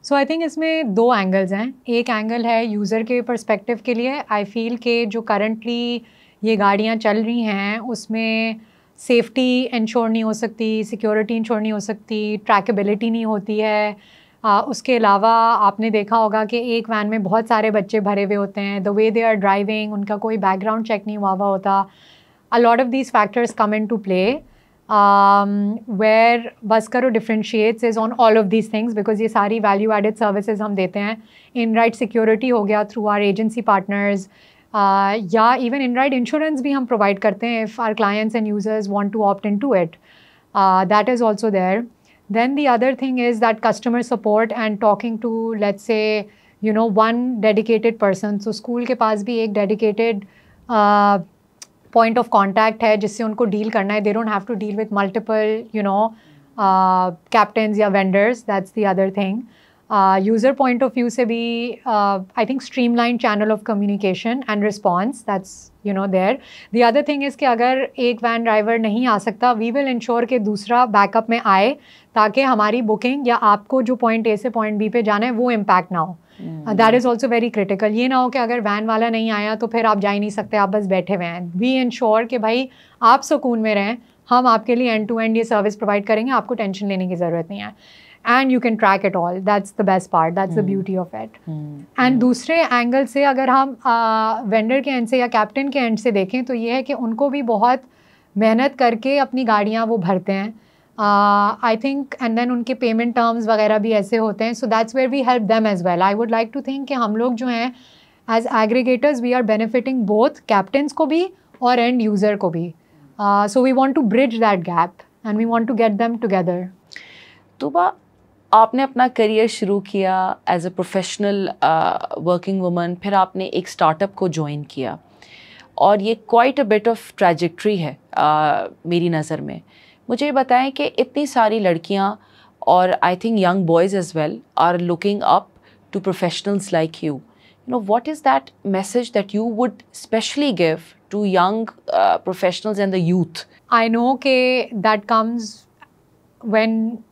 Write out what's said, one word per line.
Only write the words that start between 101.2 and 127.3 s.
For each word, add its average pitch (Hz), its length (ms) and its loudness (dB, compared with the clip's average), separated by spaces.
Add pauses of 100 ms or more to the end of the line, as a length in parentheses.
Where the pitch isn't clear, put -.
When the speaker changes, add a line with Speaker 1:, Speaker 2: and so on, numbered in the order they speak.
Speaker 1:
I 220 80 2
think, 277 380 -4 (100)
and 226 140 0
then 240 120 -2
उनके 247 320 -2
पेमेंट 233 320 0
टर्म्स 233 320 0
वगैरह 214 320 2
भी 220 140 0
ऐसे 208 240 0
होते 220 280 0
हैं, 233 100 -2
so 233 180 -6
that's 226 240 0
where 262 180 2
we 277 140 0
help 240 200 2
them 220 220 2
as 180 160 -2
well। 175 220 2
I - 100 4
would 226 160 -2
like 226 220 -2
to 277 120 -6
think 269 200 -6
कि 285 60 -4
हम 220 220 -2
लोग 240 180 0
जो 240 120 -6
हैं 247 260 -2 (560)
as 226 180 0 (140)
aggregators, 247 640 2
we 247 140 0
are 254 100 0
benefiting 226 640 0
both 233 280 2 (140)
captains 277 400 2
को 320 140 0
भी 339 220 0 (340)
और 247 160 4
एंड 240 240 2
यूजर 208 340 2
को 202 140 -2
भी। 170 220 -6 (480)
Uh, 202 340 2
so 254 120 4
we 262 140 4
want 269 180 2
to 262 160 2
bridge 233 300 2
that 196 240 2
gap 170 360 -2 (200)
and 214 180 -2
we 226 100 0
want 226 200 0
to 226 100 -2
get 214 200 2
them 233 220 -2
together। 185 320 0 (1040)
Speaker 2:
तूबा, 349 320 0 (600)
आपने 226 300 4
अपना 254 260 0 (100)
करियर 220 300 4
शुरू 202 320 -2 (100)
किया 190 240 0 (360)
as 175 160 0
a 180 140 -6
professional, 196 640 -2 (160)
uh, 160 360 2 (300)
working 180 380 -2
woman, 175 360 -2
फिर 202 120 -4
आपने 190 320 0
एक 175 220 -6
स्टार्टअप 170 460 -2
को 185 140 -2
ज्वाइन 147 420 -6
किया 131 280 -8 (800)
और 196 240 4
ये 220 180 -2 (140)
quite 262 300 4
a 208 80 -4
bit 214 220 2
of - 160 -14 (120)
trajectory 175 560 0